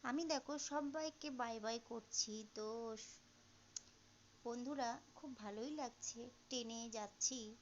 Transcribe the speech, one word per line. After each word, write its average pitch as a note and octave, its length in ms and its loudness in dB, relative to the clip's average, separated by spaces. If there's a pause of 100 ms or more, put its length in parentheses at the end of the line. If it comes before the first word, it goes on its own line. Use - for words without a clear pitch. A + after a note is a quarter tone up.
আমি C4+ 220 4
দেখো D4 280 4 (120)
সবাইকে D4+ 640 0
বাই A#3 280 0
বাই A3+ 180 2 (100)
করছি। A3 460 2 (200)
তো G#3+ 140 -2 (1800)
বন্ধুরা B3 460 2 (260)
খুব D4 200 -8
ভালোই G#3+ 360 -4
লাগছে, B3+ 480 -4 (260)
ট্রেনে A#3 340 -2 (100)
যাচ্ছি A3 500 0 (220)